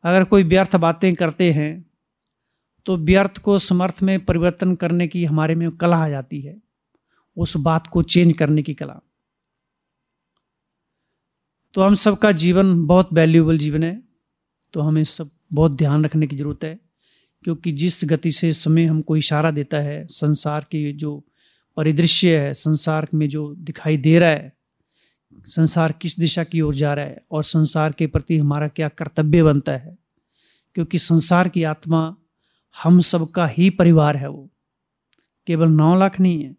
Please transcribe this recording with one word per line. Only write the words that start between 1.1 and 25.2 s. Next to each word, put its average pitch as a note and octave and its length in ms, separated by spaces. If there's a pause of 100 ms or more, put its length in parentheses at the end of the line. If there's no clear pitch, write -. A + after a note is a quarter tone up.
करते E3+ 380
हैं D3+ 380 (960)
तो F#3 100
व्यर्थ F#3 420
को G3+ 200
समर्थ F3+ 440
में F#3+ 220
परिवर्तन F3 500
करने E3+ 340
की E3+ 160
हमारे D#3 300
में E3 160
कला E3+ 260
आ D#3+ 120
जाती C#3 320
है, D3 160 (800)
उस - 200
बात D#3+ 300
को E3+ 160
चेंज E3+ 360
करने D3+ 240
की C#3 120
कला। - 260 (2750)
तो F#3+ 80
हम G3+ 120
सबका G#3 380
जीवन F3 540
बहुत F3+ 260
valuable D#3+ 460
जीवन D3+ 240
है, F#3 200 (720)
तो D#3+ 60
हमें D#3 240
सब D3+ 260 (220)
बहुत D3+ 240
ध्यान D3+ 280
रखने D#3 220
की C#3 100
ज़रूरत D3 280
है, D#3+ 140 (680)
क्योंकि E3+ 280
जिस D#3+ 320
गति D#3 280
से E3 200
समय D#3+ 320
हमको D#3 320
इशारा D3+ 340
देता D3 300
है, D3 260
संसार D3+ 580
की D3 280
जो D3 320 (520)
परिदृश्य D#3+ 640
है, C#3 140
संसार D#3 600
में D3+ 140
जो D3 260
दिखाई D#3 420
दे D#3 220
रहा E3+ 120
है, C#3+ 260 (880)